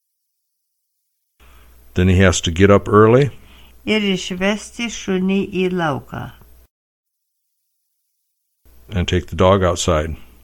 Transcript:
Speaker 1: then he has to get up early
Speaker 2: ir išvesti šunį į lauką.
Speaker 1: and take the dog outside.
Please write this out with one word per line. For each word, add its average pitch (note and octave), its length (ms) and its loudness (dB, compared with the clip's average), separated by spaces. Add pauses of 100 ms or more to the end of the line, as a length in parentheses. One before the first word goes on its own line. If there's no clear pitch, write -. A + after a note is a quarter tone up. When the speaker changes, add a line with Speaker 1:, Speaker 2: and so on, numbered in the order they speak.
(1900)
Speaker 1:
then F#2 140 2
he F#2 100 4
has F#2 220 4
to F#2 100 -4
get F#2+ 200 4
up G2+ 180 4
early A2+ 420 4 (560)
Speaker 2:
ir G#3+ 160 -2
išvesti G3 880 -4
šunį F#3+ 480 -2 (240)
į - 20 0 (160)
lauką. C#3 520 -8 (2500)
Speaker 1:
and F2+ 180 -4
take F2+ 220 -2
the F2 80 -12
dog F#2+ 260 4
outside. E2 540 -2 (280)